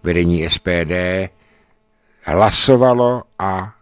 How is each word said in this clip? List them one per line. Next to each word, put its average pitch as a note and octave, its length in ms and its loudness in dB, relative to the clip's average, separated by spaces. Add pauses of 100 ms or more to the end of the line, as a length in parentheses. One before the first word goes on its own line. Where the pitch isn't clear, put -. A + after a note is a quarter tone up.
Vedení F2 420 0
S D#2+ 140 -4
P F2 260 -2
D F2+ 440 -4 (920)
hlasovalo A#2+ 1000 2 (160)
a F#2+ 440 -6